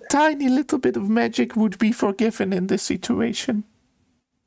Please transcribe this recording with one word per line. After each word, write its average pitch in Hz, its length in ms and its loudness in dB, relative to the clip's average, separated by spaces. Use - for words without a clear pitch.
tiny 285 380 2
little 277 300 0
bit 254 180 0
of 202 120 -2
magic 233 480 0
would 214 220 2
be 214 140 4
forgiven 208 600 0
in 185 140 0
this 196 160 0
situation. 214 840 -2